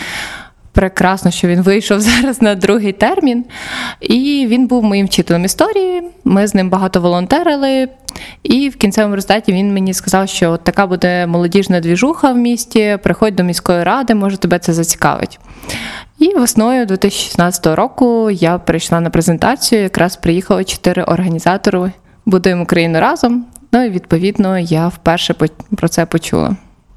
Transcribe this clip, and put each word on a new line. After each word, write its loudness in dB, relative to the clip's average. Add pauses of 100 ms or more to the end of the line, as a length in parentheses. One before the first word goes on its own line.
(720)
прекрасно, 2
що -2
він 2
вийшов 2
<laughs> -2
зараз 0
на 4
другий 0
термін. 0 (540)
І 0
він 2
був 0
моїм 2
вчителем 0
історії, -2 (200)
ми 2
з -4
ним 0
багато 0
волонтерили, 0 (560)
і 2
в -8
кінцевому 0
результаті -2
він 0
мені 0
сказав, -2
що 0
от -4
така 0
буде 0
молодіжна 2
двіжуха 0
в 0
місті, 0
приходь 0
до 0
міської 0
ради, 0
може, 0
тебе 0
це 0
зацікавить. -2 (800)
І 4
весною 2
дві -2
тисячі 0
шістнадцятого 0
року 2
я 0
прийшла -2
на 0
презентацію, 0
якраз 0
приїхало 0
чотири -4
організатори 0 (340)
«Будуємо 2
Україну 2
разом». 0 (280)
Ну 4
і, 0
відповідно, 0
я 0
вперше -2
по-, 0 (300)
про -2
це 0
почула. -2 (420)